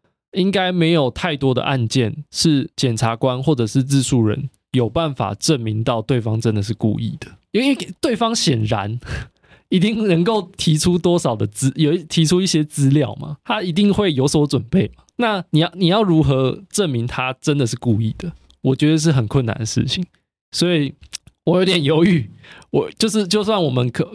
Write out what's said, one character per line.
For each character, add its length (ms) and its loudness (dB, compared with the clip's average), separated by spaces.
应 180 0
该 220 0
没 180 2
有 220 2
太 240 -4
多 180 0
的 100 0
案 220 0
件 460 -2
是 460 2
检 180 0
察 200 -2
官 260 -2
或 120 2
者 140 2
是 160 2
自 180 2
诉 220 2
人 260 -2
有 160 0
办 260 -2
法 200 -4
证 260 0
明 240 -4
到 180 0
对 200 0
方 180 -2
真 140 0
的 100 0
是 100 -4
故 260 0
意 200 -6
的。 80 -16
因 80 2
为 180 -2
对 140 0
方 200 -2
显 300 0
然 340 -4
<laughs> 400 -20
一 100 2
定 280 0
能 160 2
够 340 -2
提 200 2
出 200 2
多 200 2
少 180 -2
的 120 -2
资-， 280 -2
有 180 2
一-， 120 -4
提 200 0
出 160 2
一 40 0
些 180 0
资 260 0
料 260 0
嘛， 280 -12
他 180 -4
一 100 -4
定 220 2
会 200 0
有 140 2
所 180 2
准 180 -2
备 320 0
嘛。 80 -20
那 340 -2
你 80 2
要， 160 0
你 120 0
要 160 2
如 180 4
何 480 0
证 200 -2
明 180 -2
他 340 -4
真 160 0
的 80 2
是 120 -4
故 240 0
意 160 -2
的？ 160 -10
我 140 0
觉 160 2
得 60 2
是 140 2
很 160 0
困 180 0
难 120 -4
的 80 -6
事 200 -2
情， 200 -4
所 240 0
以 180 -2
我 120 4
有 80 2
点 180 2
犹 200 4
豫。 260 2
我 220 -2
就 160 -2
是， 200 0
就 160 0
算 200 0
我 60 2
们 200 0
可-， 260 -4